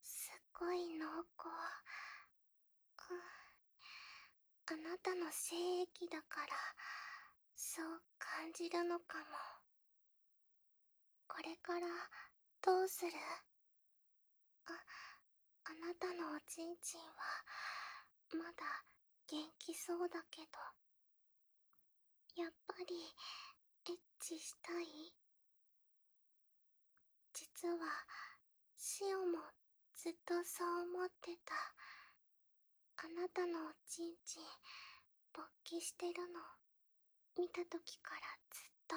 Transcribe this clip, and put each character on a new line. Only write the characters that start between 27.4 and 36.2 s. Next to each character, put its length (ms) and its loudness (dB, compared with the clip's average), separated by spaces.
は、 100 4
シ 380 -2
オ 140 6
も 100 6
ず 140 0
っ 60 -2
と 180 6
そ 220 0
う 20 8
思 160 2
っ 40 2
て 240 -4
た。 80 -4
あ 40 -8
な 200 2
た 160 4
の 240 2
お 40 -12
ち 160 -4
ん 220 -4
ち 140 -6
ん、 40 -10
勃 160 -6
起 160 0
し 140 -2
て 180 2
る 200 0